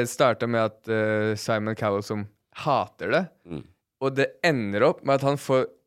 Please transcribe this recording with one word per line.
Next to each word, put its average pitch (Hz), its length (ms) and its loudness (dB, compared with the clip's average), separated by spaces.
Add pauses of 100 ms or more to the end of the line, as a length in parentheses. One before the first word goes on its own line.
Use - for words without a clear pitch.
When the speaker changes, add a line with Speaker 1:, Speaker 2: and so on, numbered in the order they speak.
Speaker 1:
startet 120 420 2
med 117 100 2
at, 110 320 -2
eh, 107 440 2
Simon 110 380 -2
Cowell 104 300 -2
som 104 220 -6 (300)
hater 110 580 -2
det. 170 80 2 (260)
Speaker 2:
Mm. 78 140 -10 (400)
Speaker 1:
Og 135 120 0
det 135 120 2 (180)
ender 113 400 0
opp 170 220 2
med 139 80 2
at 135 100 0
han 139 160 2
får, 131 240 0 (220)